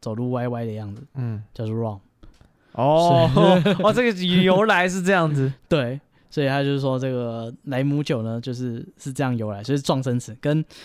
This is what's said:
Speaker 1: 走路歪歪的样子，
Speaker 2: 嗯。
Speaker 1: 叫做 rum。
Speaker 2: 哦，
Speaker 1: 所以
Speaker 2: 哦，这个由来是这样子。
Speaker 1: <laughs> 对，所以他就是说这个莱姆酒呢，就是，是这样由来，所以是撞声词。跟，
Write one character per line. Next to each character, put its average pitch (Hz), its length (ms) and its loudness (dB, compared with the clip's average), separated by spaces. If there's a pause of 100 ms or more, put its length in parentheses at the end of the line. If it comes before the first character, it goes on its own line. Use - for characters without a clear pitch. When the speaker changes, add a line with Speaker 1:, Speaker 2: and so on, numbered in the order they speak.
Speaker 1:
走 113 140 -6
路 123 160 -4
歪 123 180 -4
歪 117 160 -6
的 113 80 -6
样 104 220 -10
子， 117 80 -18 (120)
Speaker 2:
嗯。 117 280 -8 (100)
Speaker 1:
叫 113 140 -8
做 110 80 -4
rum。 113 240 -6 (760)
Speaker 2:
哦， 165 600 4
Speaker 1:
所 180 240 8
以 180 240 2
Speaker 2:
哦， 214 100 4
这 226 100 2
个 202 220 0
由 185 400 4
来 185 240 2
是 185 140 -4
这 185 100 2
样 165 220 2
子。 135 260 0
Speaker 1:
<laughs> - 80 -20
对， 135 320 0 (300)
所 151 120 -4
以 139 60 2
他 139 140 0
就 139 60 0
是 139 120 0
说 131 180 -2
这 131 120 -4
个 117 420 -6 (120)
莱 131 180 -2
姆 143 200 0
酒 135 200 -2
呢， 113 180 -4
就 123 140 -8
是， 120 320 -8 (120)
是 139 140 -12
这 135 100 -4
样 127 140 -2
由 107 140 -4
来， 101 120 -10
所 135 120 -2
以 143 40 0
是 135 40 -4
撞 135 200 0
声 123 160 -2
词。 113 220 -10
跟， 156 240 0 (200)